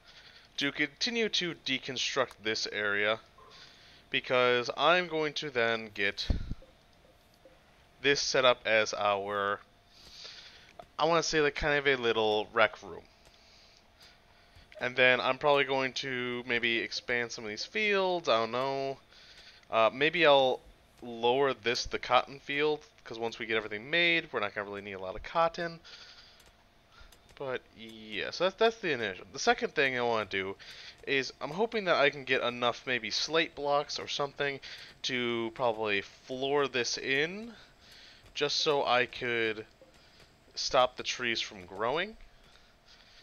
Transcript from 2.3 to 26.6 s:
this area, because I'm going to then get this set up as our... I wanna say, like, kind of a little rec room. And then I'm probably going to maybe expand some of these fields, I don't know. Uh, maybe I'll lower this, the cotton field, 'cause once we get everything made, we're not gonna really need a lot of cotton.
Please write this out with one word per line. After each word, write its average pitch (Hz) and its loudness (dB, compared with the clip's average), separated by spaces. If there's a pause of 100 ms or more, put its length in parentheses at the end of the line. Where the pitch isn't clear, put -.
this 107 -2
area, 104 0 (880)
because 123 2
I'm 175 4
going 156 -2
to 151 -6
then 113 0
get 101 -2 (1700)
this 139 2
set 135 2
up 123 4
as 107 2
our... 101 0 (1400)
I 151 4
wanna 165 4
say, 156 2
like, 143 2
kind 147 0
of 139 0
a 139 4
little 110 2
rec 110 2
room. - -14 (1700)
And 123 -4
then 127 6
I'm 131 2
probably 143 4
going 131 0
to 123 -4
maybe 117 2
expand 120 -4
some 123 -10
of 107 -8
these 107 -8
fields, 196 0
I 117 4
don't 113 0
know. 135 -2 (720)
Uh, 110 6
maybe 156 2
I'll 135 6 (440)
lower 123 2
this, 117 -2
the - -6
cotton - 2
field, 147 -2 (200)
'cause 113 -12
once 113 -4
we 117 -8
get 110 0
everything 107 -6
made, 165 2
we're 120 -2
not 101 -4
gonna 101 -4
really 101 -8
need 101 -10
a 95 -10
lot 92 -8
of 107 -8
cotton. 165 -2 (1600)